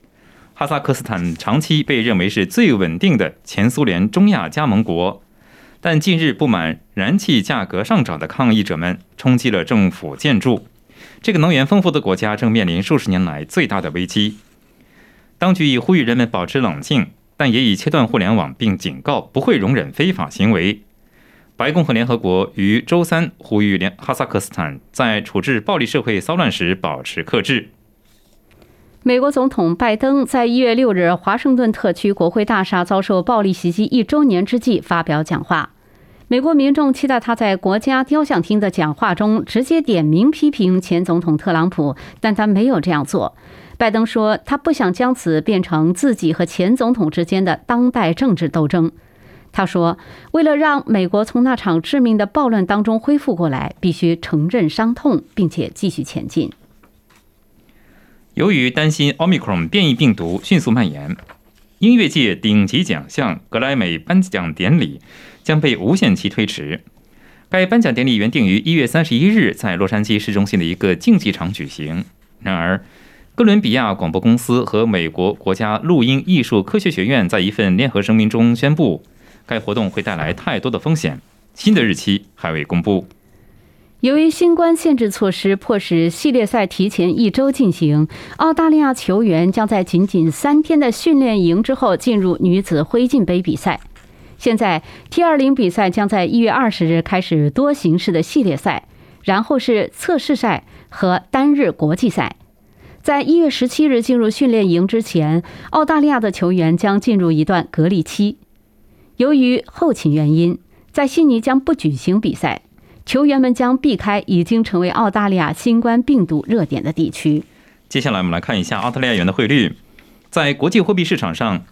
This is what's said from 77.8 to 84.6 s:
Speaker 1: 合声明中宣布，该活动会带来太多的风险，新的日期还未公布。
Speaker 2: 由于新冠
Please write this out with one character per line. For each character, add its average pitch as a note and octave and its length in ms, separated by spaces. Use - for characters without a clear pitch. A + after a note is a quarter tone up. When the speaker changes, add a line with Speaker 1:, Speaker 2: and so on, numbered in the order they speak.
Speaker 1:
合 G2+ 100
声 A2 160
明 A2 140
中 A#2 260
宣 C#3 200
布， G#2 260
该 A#2 120
活 G#2 140
动 G#2+ 160
会 F#2+ 140
带 G2+ 120
来 D#2 160
太 G#2+ 280
多 C3 100
的 A2+ 80
风 D#3+ 180
险， A2 240
新 G#3+ 180
的 D#3 100
日 G2+ 120
期 - 400
还 E2+ 160
未 D#2 120
公 E2+ 200
布。 G2 240
Speaker 2:
由 C4 140
于 D#4+ 140
新 E4+ 240
冠 E4 220